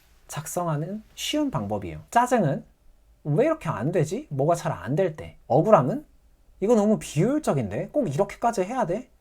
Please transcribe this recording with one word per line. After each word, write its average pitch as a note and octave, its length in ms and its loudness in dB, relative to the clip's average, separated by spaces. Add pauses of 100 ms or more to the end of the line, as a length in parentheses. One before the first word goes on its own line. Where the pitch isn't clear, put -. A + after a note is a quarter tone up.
(280)
작성하는 E3+ 760 -4 (120)
쉬운 D4+ 360 -2
방법이에요. G2+ 500 -4 (100)
짜증은 A3+ 540 2 (600)
왜 D#3 200 2
이렇게 D#4 240 -2
안 B2 240 -2
되지? F#3 380 -2
뭐가 D3 240 2
잘 D#3+ 180 -2
안 A#2+ 240 -4
될 F3+ 180 0
때. - 220 -14 (100)
억울함은 F3 600 4 (540)
이거 A3 140 4
너무 G#3 240 4
비효율적인데? E3 920 -2
꼭 B3+ 200 -2
이렇게까지 G3 560 -2
해야 A3+ 220 -4
돼? G3+ 240 -6 (100)